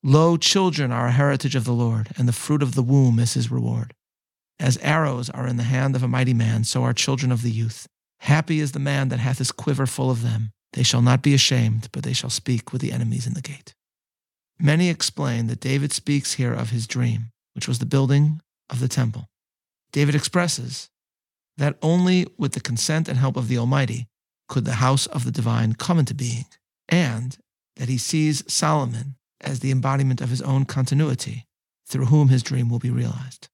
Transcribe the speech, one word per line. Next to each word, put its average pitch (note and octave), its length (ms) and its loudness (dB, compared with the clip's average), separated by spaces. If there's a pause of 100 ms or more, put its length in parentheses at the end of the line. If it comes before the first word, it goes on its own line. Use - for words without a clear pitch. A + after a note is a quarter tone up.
Lo, D#3+ 320 6
children D#3+ 560 0
are A#2+ 160 0
a B2 40 2
heritage C#3 440 2
of A#2 80 0
the A#2+ 80 0
Lord, A2+ 440 0
and B2 120 2
the A2+ 40 2
fruit D3 300 0
of B2+ 140 -2
the C3 80 2
womb B2+ 340 6
is A#2 140 2
his A#2 180 -2
reward. A#2 440 -2 (680)
As C3 160 2
arrows C#3+ 540 -2
are B2 180 -6
in B2 80 -2
the A#2+ 80 -2
hand C3 320 0
of B2+ 80 0
a B2 40 0
mighty B2+ 260 2
man, A2+ 280 2
so B2 220 -2
are B2 100 0
children B2+ 380 0
of A#2 100 -2
the A#2+ 80 -2
youth. A2+ 380 -4 (320)
Happy D#3 400 2
is C#3+ 100 -2
the C3 80 -8
man C#3 300 0
that B2+ 100 -2
hath B2+ 200 -2
his B2+ 120 -2
quiver C3+ 360 -2
full C3 260 -2
of A#2 100 -2
them. A2 300 -2 (220)
They B2+ 100 0
shall A#2+ 180 4
not B2+ 180 4
be C#3+ 140 4
ashamed, A2+ 560 2
but - 140 -8
they B2 80 -2
shall B2 180 -4
speak - 420 -4
with B2+ 80 -4
the C3+ 120 -4
enemies A#2+ 340 -2
in - 80 -4
the C3+ 80 -8
gate." - 320 -16 (840)
Many D#3+ 320 4
explain A#2+ 600 -2
that G#2+ 120 -6
David C#3 320 -2
speaks - 420 -2
here B2 200 -2
of A2+ 160 -4
his A2+ 160 -4
dream, A2+ 460 -2 (220)
which - 120 -6
was B2 140 -2
the B2 60 -4
building C#3+ 540 2 (300)
of C3 80 -4
the B2+ 80 -2
temple. A#2 420 -2 (640)
David C#3+ 240 2
expresses D3+ 760 -4 (680)
that C#3+ 240 0
only F3+ 460 4 (100)
with C#3 160 -2
the - 80 -8
consent D#3 480 -2
and C3 100 0
help C3 180 2
of A#2+ 120 -2
the B2 80 0
Almighty A#2+ 520 0 (380)
could B2 200 -2
the B2+ 80 -2
house C3 320 2
of B2 180 -6
the A#2+ 60 -2
divine A#2 440 0
come F3 240 0
into C#3+ 140 2
being, A#2+ 320 -6 (440)
and B2+ 500 0 (380)
that B2+ 120 -6
he C3 80 0
sees D3+ 460 0 (100)
Solomon C3+ 640 -2 (240)
as C3+ 200 -6
the C#3 100 -2
embodiment C3+ 500 0
of C3 80 -4
his B2 140 -2
own C3+ 240 0
continuity, C3 800 -2 (400)
through C3+ 200 -2
whom D3 220 6
his B2+ 140 4
dream B2 260 -2
will A#2+ 120 -2
be B2+ 100 -2
realized. B2 640 -6